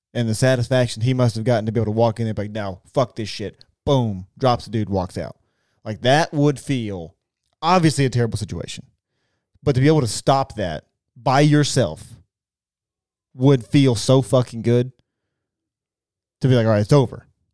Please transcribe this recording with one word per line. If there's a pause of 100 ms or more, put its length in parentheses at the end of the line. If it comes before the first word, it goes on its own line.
(140)
and
the
satisfaction
he
must
have
gotten
to
be
able
to
walk
in
there
and
be
like,
"No, (140)
fuck
this
shit." (180)
Boom, (100)
drops
the
dude,
walks
out. (480)
Like,
that
would
feel, (460)
obviously
a
terrible
situation, (760)
but
to
be
able
to
stop
that (320)
by
yourself (1200)
would
feel
so
fucking
good. (1500)
To
be
like,
"All
right,
it's
over. (260)